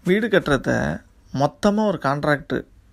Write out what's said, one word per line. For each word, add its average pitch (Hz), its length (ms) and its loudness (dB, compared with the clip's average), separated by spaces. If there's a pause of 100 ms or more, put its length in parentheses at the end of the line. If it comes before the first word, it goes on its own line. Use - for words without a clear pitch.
வீடு 214 240 2
கட்டுறத 139 720 0 (300)
மொத்தமா 202 540 0
ஒரு 175 160 -2
கான்ட்ராக்ட் 139 640 -2 (280)